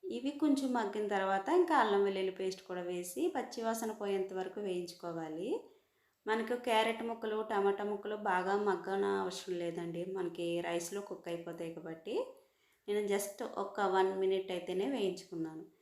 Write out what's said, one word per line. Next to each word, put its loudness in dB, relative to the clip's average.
ఇవి 8
కొంచెం 6
మగ్గిన 0
తర్వాత 4
ఇంకా 6
అల్లం 6
వెల్లుల్లి 2
పేస్ట్ -2
కూడా -6
వేసి -4
పచ్చివాసన -4
పోయేంత -2
వరకు -6
వేయించుకోవాలి. -6
మనకు 0
క్యారెట్ 2
ముక్కలు, -4
టమాటా 2
ముక్కలు -4
బాగా 0
మగ్గన 0
అవసరం -6
లేదండి, -4
మనకి -4
రైస్లో -4
కుక్ -12
అయిపోతాయి -8
కాబట్టి. -10
నేను 0
just -2
ఒక -4
వన్ 4
మినిట్ 0
అయితేనే -2
వేయించుకున్నాను. -4